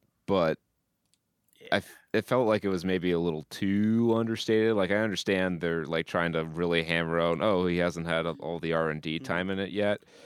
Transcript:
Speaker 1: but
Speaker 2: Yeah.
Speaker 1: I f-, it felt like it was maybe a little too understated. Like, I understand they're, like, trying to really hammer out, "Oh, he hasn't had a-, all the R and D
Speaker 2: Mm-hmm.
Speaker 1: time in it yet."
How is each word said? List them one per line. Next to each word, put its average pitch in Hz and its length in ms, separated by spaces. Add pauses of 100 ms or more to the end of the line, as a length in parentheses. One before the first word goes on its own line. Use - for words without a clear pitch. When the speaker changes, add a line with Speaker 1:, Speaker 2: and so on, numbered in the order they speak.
(260)
Speaker 1:
but 85 320 (1040)
Speaker 2:
Yeah. - 120
Speaker 1:
I 98 60
f-, - 180 (160)
it 107 140
felt 123 200
like 107 180
it 101 40
was 90 160
maybe 90 260
a 85 80
little 80 320
too 110 640
understated. 113 600
Like, 95 160
I 101 60
understand 92 640
they're, 82 240
like, 82 220
trying 85 280
to 80 100
really 82 400
hammer 82 340
out, 85 220
"Oh, 92 260
he 87 120
hasn't 85 280
had 82 180
a-, 82 140
all 82 220
the 82 120
R 82 180
and 78 120
D 80 140
Speaker 2:
Mm-hmm. 131 80
Speaker 1:
time 90 260
in 95 80
it 98 140
yet." 101 280 (260)